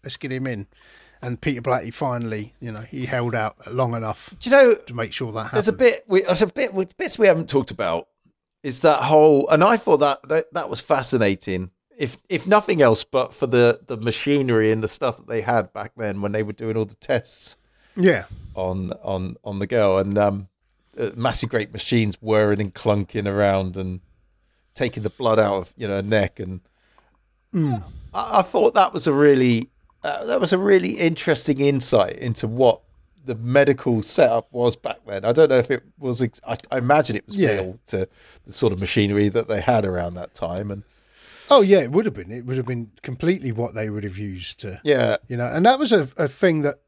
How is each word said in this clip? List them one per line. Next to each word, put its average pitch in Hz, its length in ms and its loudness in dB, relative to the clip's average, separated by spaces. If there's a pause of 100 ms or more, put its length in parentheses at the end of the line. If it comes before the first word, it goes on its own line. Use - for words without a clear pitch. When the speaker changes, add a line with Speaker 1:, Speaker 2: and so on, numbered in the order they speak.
Speaker 1:
Let's - 140 -8
get 135 140 -10
him 131 160 -6
in. 104 200 -8 (540)
And 123 180 -8
Peter 131 220 -4
Blatty 120 320 -4
finally, 117 680 -6
you 117 120 -12
know, 107 100 -12
he 127 240 -12
held 120 300 -4
out 110 200 -4 (160)
long 123 220 -2
enough 113 460 -8
Speaker 2:
Do 247 100 -8
you 247 60 4
know, 208 200 8
Speaker 1:
to - 180 -18
make 113 200 -6
sure 117 200 -8
that 110 180 -8
Speaker 2:
there's 208 160 0
a 220 40 2
Speaker 1:
happened. 247 200 4
Speaker 2:
bit, 185 160 -8
we, 190 160 2
there's 180 180 0
a 214 60 2
bit, 240 260 -4
we, 190 120 -4 (120)
bits 370 220 -6
we 214 80 6
haven't 160 220 2
talked 135 220 -2
about 85 360 -4 (560)
is 127 180 -6
that 147 220 4
whole, 151 460 6
and 147 140 4
I 226 140 4
thought 175 200 2
that, 139 320 0
that, 156 240 -2
that 151 160 -6
was - 120 -8
fascinating, 101 920 -2 (260)
if, 127 200 -6 (120)
if 180 180 -6
nothing 202 340 4
else, 117 220 4
but - 300 -4
for - 140 -2
the, 120 400 4
the 120 100 -8
machinery 117 760 0
and 110 120 0
the 110 40 -4
stuff 120 300 -4
that - 100 -20
they 113 140 -4
had 113 320 -2
back 101 240 -12
then 104 240 -6
when 101 100 -4
they 107 120 -2
were 104 100 -8
doing 113 240 -6
all 110 80 -2
the 107 100 -18
tests - 640 -8 (380)
Speaker 1:
Yeah. 180 300 2 (300)
Speaker 2:
on, 92 360 -6 (120)
on, 92 400 -6
on 98 160 -8
the 98 80 -4
girl, 101 320 2
and, 101 180 -2
um, 101 300 0 (500)
uh, 104 180 -6
massive 117 340 -2
great 107 220 -4
machines 110 500 -2
whirring 107 380 2
and 101 140 -4
clunking 101 580 -2
around 98 460 0
and 92 220 -8 (720)
taking 117 300 -6
the 107 60 -4
blood 110 300 0
out 104 160 2
of, 90 220 -8
you 117 100 -8
know, 98 100 -4
her 98 40 -4
neck, 101 380 0
and 92 220 -10 (920)
Speaker 1:
Mm. 139 300 -2 (300)
Speaker 2:
I, 208 260 0
I - 40 2
thought 214 320 2
that 196 180 4
was 165 140 -2
a 147 60 2
really, 131 560 4 (340)
uh, - 220 -6
that 240 140 0
was 190 140 0
a 185 40 2
really 190 340 4
interesting 160 680 0
insight 131 580 2
into 117 300 -6
what 120 340 2 (420)
the 123 120 -8
medical 127 680 2
setup 117 500 0
was 120 240 0
back - 300 -10
then. 101 200 -8
I 117 60 2
don't 147 180 6
know 131 80 4
if 120 120 2
it 131 140 -2 (160)
was, 127 240 -4
ex-, - 240 -6
I, 113 80 -6 (160)
I 135 60 -4
imagine 127 380 2
it 101 120 -8
was 208 100 -10
Speaker 1:
Yeah. 151 200 2
Speaker 2:
real 95 300 -8
to 95 200 -4 (380)
the 98 60 -20
sort 104 220 0
of 92 60 -8
machinery 104 500 0
that 110 180 -2
they 107 140 -4
had 110 240 0
around 87 300 -4
that 87 180 -16
time. 95 380 -8
And 101 120 -12 (640)
Speaker 1:
Oh, 277 120 8
yeah, 196 180 6
it 127 120 -2
would 202 140 2
have - 100 -4
been. 92 160 -14
It 123 140 -14
would 127 100 -6
have 127 100 -4
been 117 260 -8 (100)
completely 135 500 -4
what 113 240 -6
they 110 140 -6
would 104 160 -8
have 95 120 -10
used 95 440 -10
to, 104 220 -12
Speaker 2:
Yeah. 123 340 2 (100)
Speaker 1:
you 123 80 -8
know, 120 120 -4
and 151 180 0
that 254 120 6
was 277 140 0
a, 170 160 2 (100)
a 151 120 -2
thing 160 320 0
that 143 140 -2 (120)